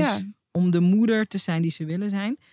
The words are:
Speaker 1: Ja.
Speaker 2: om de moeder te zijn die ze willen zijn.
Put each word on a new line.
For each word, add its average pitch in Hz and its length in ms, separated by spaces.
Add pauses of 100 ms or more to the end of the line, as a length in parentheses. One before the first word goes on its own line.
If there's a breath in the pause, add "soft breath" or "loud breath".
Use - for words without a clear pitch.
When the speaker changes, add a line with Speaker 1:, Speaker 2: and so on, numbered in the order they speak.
Speaker 1:
Ja. 202 140 (300)
Speaker 2:
om 180 200
de 170 100
moeder 214 460
te - 120
zijn 165 240
die 165 80
ze 160 140
willen 185 260
zijn. 202 260 (160 soft breath)